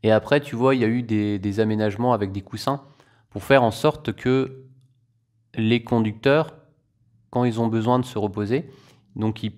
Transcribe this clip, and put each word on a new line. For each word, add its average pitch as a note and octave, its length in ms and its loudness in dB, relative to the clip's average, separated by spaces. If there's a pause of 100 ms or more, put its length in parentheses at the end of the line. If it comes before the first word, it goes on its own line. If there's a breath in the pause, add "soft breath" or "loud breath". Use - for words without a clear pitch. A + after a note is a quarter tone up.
Et A2 80 2
après, A2 300 2
tu D3 160 -10
vois, C3 180 2
il B2 80 0
y - 20 2
a A2 40 2
eu A#2+ 140 -2
des, G#2 360 -2
des G2+ 220 -4
aménagements G#2+ 520 0
avec G2+ 200 -2
des G2 100 -8
coussins C3+ 400 -6 (480 soft breath)
pour - 140 -12
faire C3+ 180 6
en A2+ 80 4
sorte D3+ 420 -2
que - 520 -2 (920)
les A2+ 280 0
conducteurs, A#2+ 720 0 (760)
quand B2 140 0
ils A2+ 160 0
ont A#2 60 2
besoin A2+ 320 2
de B2+ 80 -2
se - 120 -8
reposer, G#2 520 -4 (460 loud breath)
donc G#2+ 260 -4
ils G#2+ 160 -6